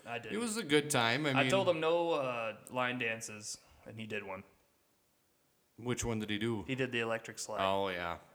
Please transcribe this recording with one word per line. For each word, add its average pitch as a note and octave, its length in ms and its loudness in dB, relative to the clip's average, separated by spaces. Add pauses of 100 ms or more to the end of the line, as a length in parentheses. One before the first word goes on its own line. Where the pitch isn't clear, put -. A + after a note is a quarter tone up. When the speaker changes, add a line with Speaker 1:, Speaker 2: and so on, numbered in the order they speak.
Speaker 1:
I A#2 140 -6
didn't. A2 160 -8
Speaker 2:
It A2+ 40 -2
was A#2 160 -2
a A#3 60 -4
good D3 260 4
time. C3 380 4
I C#3 40 2
Speaker 1:
I C3+ 120 6
Speaker 2:
mean C3 80 4
Speaker 1:
told - 180 4
him D#3+ 120 4
no, E3+ 320 4
uh, A#2+ 400 0 (180)
line B2 300 0
dances, A2+ 580 -6 (280)
and G#2+ 120 -12
he A2 80 -8
did G#2+ 180 -6
one. F#2+ 200 -10 (1400)
Speaker 2:
Which A#2+ 220 -2
one A2+ 160 0
did G#2+ 100 -4
he G#2 80 0
do? A2 300 -2
Speaker 1:
He C3 80 -2
did B2+ 160 -2
the A#2 80 0
electric A2+ 400 -4
slide. G#2+ 240 -6
Speaker 2:
Oh, G2 240 2
yeah. F2 240 -2 (220)